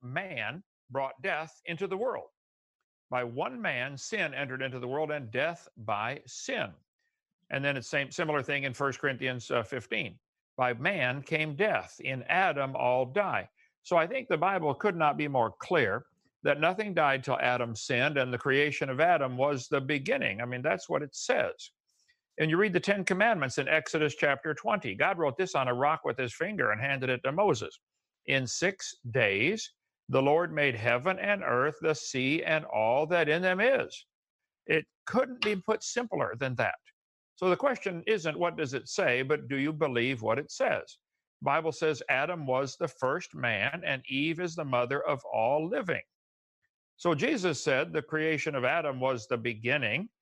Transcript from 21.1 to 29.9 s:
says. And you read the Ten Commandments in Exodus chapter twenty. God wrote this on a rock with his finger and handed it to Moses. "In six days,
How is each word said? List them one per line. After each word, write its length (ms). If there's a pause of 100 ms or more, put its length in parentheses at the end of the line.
says. 580 (680)
And 120
you 60
read 160
the 60
Ten 260
Commandments 540
in 80
Exodus 480
chapter 400
twenty. 400
God 240
wrote 180
this 200
on 100
a 80
rock 300
with 140
his 140
finger 380
and 100
handed 300
it 140
to 80
Moses. 480 (460)
"In 200
six 480 (160)
days, 600 (360)